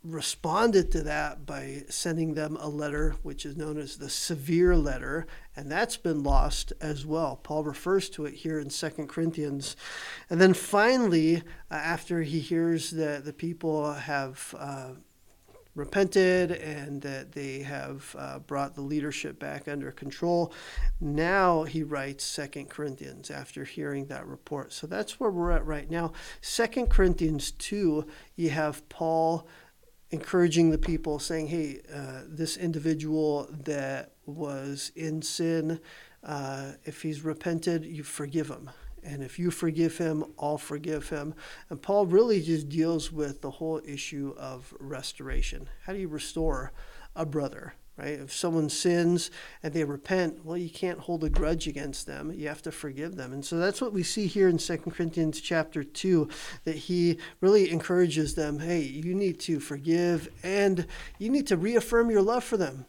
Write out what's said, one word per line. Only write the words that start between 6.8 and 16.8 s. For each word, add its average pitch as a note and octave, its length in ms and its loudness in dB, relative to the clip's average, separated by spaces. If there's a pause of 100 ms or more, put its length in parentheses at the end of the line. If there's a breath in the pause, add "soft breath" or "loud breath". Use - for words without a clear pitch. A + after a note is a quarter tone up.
as D3 240 -4
well. D3+ 380 0
Paul D3+ 220 -2
refers F#3 460 0
to D3+ 140 -8
it C#3+ 100 -6
here D#3 260 -4
in C#3 100 -6
Second D3+ 380 -6
Corinthians. D3+ 680 -2 (560 loud breath)
And E3+ 100 4
then F#3+ 140 10
finally, G3+ 840 6
uh, - 360 -10
after E3 480 -2
he D#3 160 -2
hears E3 540 0
that D3 320 -2
the D3 80 -10
people D#3 600 -2
have, C#3 640 -6
uh, C3+ 340 -10 (840)
repented F#3 800 4
and D3 500 -8